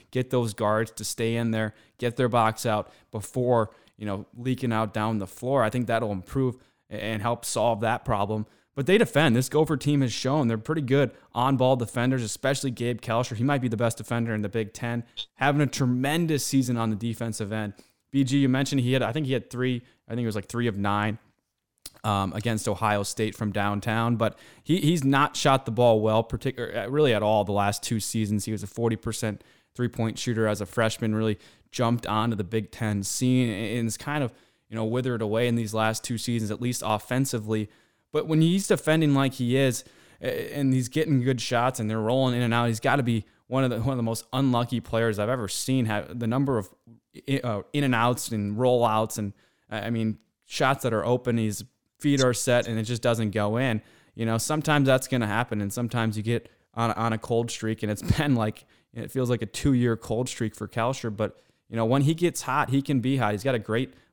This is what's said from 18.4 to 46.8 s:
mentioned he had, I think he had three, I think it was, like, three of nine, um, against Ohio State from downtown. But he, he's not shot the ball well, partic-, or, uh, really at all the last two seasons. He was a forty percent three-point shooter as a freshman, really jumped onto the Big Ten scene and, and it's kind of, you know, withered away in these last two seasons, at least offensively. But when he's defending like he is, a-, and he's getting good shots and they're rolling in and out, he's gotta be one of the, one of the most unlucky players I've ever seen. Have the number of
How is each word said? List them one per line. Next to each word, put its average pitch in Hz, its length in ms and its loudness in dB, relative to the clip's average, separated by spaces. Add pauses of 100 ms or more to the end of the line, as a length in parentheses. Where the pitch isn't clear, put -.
mentioned 131 320 2
he 123 140 2
had, 131 80 2
I 110 100 -2
think 151 140 -2
he 131 80 0
had 120 160 -4
three, 123 320 -2 (260)
I 117 40 -10
think 120 100 -2
it 120 40 -2
was, 107 100 -2
like, 98 100 -6
three 120 200 -2
of 101 120 -2
nine, 104 400 0 (840)
um, 98 280 0
against 110 360 -4
Ohio 104 340 0
State 110 340 -4
from 107 160 -4
downtown. 107 640 0
But 110 220 -2 (240)
he, 165 160 0
he's 151 260 2
not 139 320 2
shot 139 300 2
the 120 60 -2
ball 113 280 6
well, 110 240 2
partic-, - 340 -6
or, 120 160 -6
uh, 104 120 -4
really 139 260 2
at 104 100 2
all 107 220 4
the 101 80 -2
last 101 300 0
two 113 180 -2
seasons. 104 460 -2
He 110 60 -4
was 101 100 -6
a 101 60 -10
forty 113 280 -2
percent 107 460 -6 (320)
three-point 113 440 -2
shooter 113 280 0
as 104 140 0
a 101 60 -4
freshman, 110 480 0
really 110 240 0 (320)
jumped 117 360 0
onto 110 300 0
the 101 80 -4
Big 107 260 -4
Ten 104 320 -2
scene 127 460 2
and, 107 300 -4
and 117 80 -2
it's 110 100 -4
kind 147 280 -4
of, 113 80 -4 (360)
you 107 80 -12
know, 110 80 -2
withered 123 380 -2
away 113 260 2
in 120 60 2
these 110 200 -2
last 110 300 0
two 117 140 -4
seasons, 113 320 -2
at 107 100 -6
least 123 240 -4
offensively. 110 840 -2 (440)
But 151 140 -2
when 160 140 4
he's 175 260 4
defending 156 480 2
like 135 200 2
he 123 220 0
is, 131 280 2 (360)
a-, - 360 -6
and 139 160 2
he's 127 160 2
getting 147 340 2
good 123 180 0
shots 120 400 0
and 110 80 -2
they're 110 120 -2
rolling 123 340 2
in 120 80 0
and 120 100 2
out, 120 160 2
he's 110 120 -2
gotta 139 220 2
be 117 220 0 (220)
one 131 180 0
of 127 60 0
the, 113 80 -2
one 120 120 0
of 135 60 -2
the 120 60 -2
most 113 300 -2
unlucky 123 480 2
players 113 380 0
I've 104 100 0
ever 120 200 -2
seen. 131 380 0
Have 104 320 -4
the 117 80 -4
number 131 320 0
of 101 100 -4 (600)